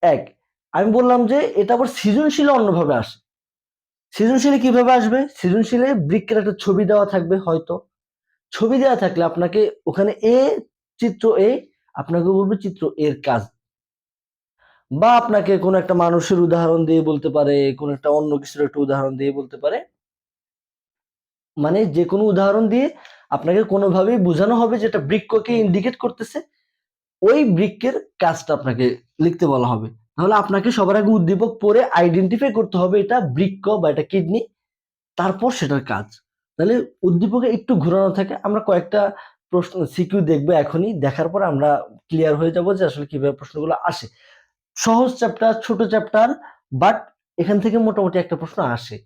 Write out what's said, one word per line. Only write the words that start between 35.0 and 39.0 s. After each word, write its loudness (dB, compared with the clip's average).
তারপর -2
সেটার -2
কাজ। -6
তাহলে 0
উদ্দীপকে 0
একটু -2
ঘোরানো 2
থাকে। -4
আমরা -2
কয়েকটা 0